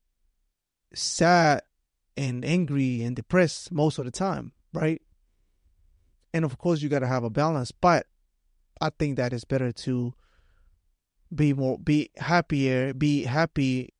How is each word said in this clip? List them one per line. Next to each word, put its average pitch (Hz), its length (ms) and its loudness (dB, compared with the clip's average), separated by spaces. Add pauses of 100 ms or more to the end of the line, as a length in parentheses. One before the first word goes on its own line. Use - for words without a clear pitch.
(960)
sad 165 680 4 (540)
and 127 280 -4
angry 139 580 0
and 120 120 -4
depressed 165 560 0
most 156 280 0
of 131 60 -8
the 123 60 -10
time, 143 420 -4 (200)
right? 160 280 -2 (1300)
And 165 100 0
of - 140 -6
course, 165 240 0
you 151 60 -4
gotta 135 180 0
have 127 180 0
a 113 60 -4
balance, 143 420 -2
but 170 340 4 (760)
I 156 100 -2
think 143 260 -2
that 123 160 -2
it's 120 120 -8
better 131 280 -2
to 123 420 -4 (1160)
be 147 200 2
more, 135 260 0
be 151 380 0
happier, 139 760 0
be 143 300 0
happy 131 760 -2